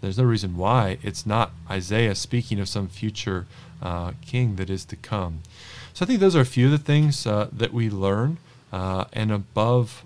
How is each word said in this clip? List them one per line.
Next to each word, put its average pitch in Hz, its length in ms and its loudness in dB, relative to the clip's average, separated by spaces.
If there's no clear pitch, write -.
there's 95 160 -4
no 127 80 4
reason 98 320 0
why 98 460 2
it's - 220 -8
not 110 260 0
Isaiah 98 460 0
speaking 120 440 -2
of 98 80 -2
some 98 200 -4
future, 95 580 -6
uh, 87 320 -6
king 123 300 -2
that 92 140 -4
is 95 160 -6
to - 100 -16
come. 87 460 -6
So - 100 -6
I 175 40 2
think 247 140 4
those 190 140 8
are 143 60 8
a 120 40 4
few 127 200 4
of 139 60 6
the 151 80 6
things, 147 480 2
uh, 104 260 0
that - 180 -2
we 113 180 0
learn. 101 500 0
Uh, 92 420 -2
and 110 180 -2
above 110 760 0